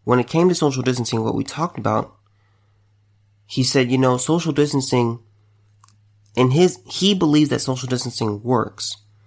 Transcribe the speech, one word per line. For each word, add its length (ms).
when 160
it 80
came 200
to 60
social 280
distancing, 400
what 120
we 100
talked 340
about, 360
he 160
said, 280
you 80
know, 180
social 360
distancing, 680
in 160
his, 340
he 300
believes 360
that 100
social 280
distancing 540
works, 540